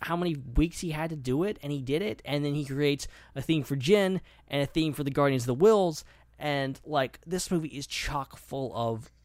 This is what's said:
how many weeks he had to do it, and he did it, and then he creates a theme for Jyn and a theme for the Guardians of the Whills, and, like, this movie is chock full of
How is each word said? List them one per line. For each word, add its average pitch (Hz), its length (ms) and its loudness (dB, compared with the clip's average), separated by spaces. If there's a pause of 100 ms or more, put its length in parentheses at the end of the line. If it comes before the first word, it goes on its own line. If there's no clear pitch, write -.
how 170 160 -2
many 175 180 0 (220)
weeks 165 240 2
he 170 100 -4
had 160 200 -4
to 160 40 -6
do 131 280 0
it, 208 200 -4
and 143 80 -6
he 143 100 -4
did 135 200 -2
it, 214 240 -6
and 143 180 -2
then 143 120 0
he 147 100 -2
creates 143 420 0 (260)
a 135 80 -6
theme 156 220 2
for 160 140 -2
Jyn 190 420 4 (300)
and 143 120 0
a 139 40 2
theme 160 260 0
for 143 140 -4
the 139 60 -2
Guardians 135 320 2
of 123 40 -2
the 127 60 0
Whills, 185 500 4 (340)
and, 139 480 -2
like, 143 400 -2
this 175 240 -4
movie 160 200 0
is 135 180 -10
chock - 500 -6
full 135 380 -8
of 113 360 -4 (140)